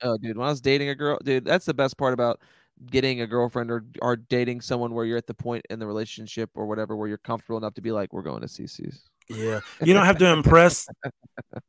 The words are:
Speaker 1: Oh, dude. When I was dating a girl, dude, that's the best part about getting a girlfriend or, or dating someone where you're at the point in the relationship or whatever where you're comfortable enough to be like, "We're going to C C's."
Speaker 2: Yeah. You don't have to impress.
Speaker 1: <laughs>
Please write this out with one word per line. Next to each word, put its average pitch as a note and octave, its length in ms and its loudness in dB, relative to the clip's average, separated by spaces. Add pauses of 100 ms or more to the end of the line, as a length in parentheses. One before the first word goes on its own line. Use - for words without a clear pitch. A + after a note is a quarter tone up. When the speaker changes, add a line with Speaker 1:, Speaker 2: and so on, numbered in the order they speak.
Speaker 1:
Oh, A#2 160 0
dude. A2 180 -6
When A#2+ 100 -2
I C#3+ 40 0
was C#3+ 100 -2
dating C#3 280 2
a C#3 80 -4
girl, D3 260 -2
dude, C3 220 0
that's F3+ 220 2
the E3 80 0
best C3 220 0
part C3 160 2
about A#2+ 280 0 (500)
getting C3 300 0
a A#2 60 -4
girlfriend A#2+ 440 -2
or, A#2 140 -4 (180)
or B2 140 2
dating A#2+ 460 -2
someone A#2+ 320 -4
where A#2 100 -2
you're A#2 140 -2
at A2+ 100 -6
the A#2 60 -10
point A#2 360 -6
in A2+ 80 -8
the A2 80 -8
relationship A2 680 -8
or G#2+ 120 -6
whatever G#2+ 300 -4
where G#2+ 120 -4
you're G#2 100 -6
comfortable A2+ 400 -6
enough G#2+ 160 -6
to - 80 -14
be A2+ 100 -4
like, G2+ 200 -4
"We're F2+ 100 -8
going C#2 180 -8
to - 80 -10
C - 180 -14
C's." - 360 -14 (260)
Speaker 2:
Yeah. A2 320 -6 (200)
You E3 140 6
don't G3 120 6
have F#3+ 120 6
to F#3 80 8
impress. E3 640 6 (160)
Speaker 1:
<laughs> - 500 -16 (140)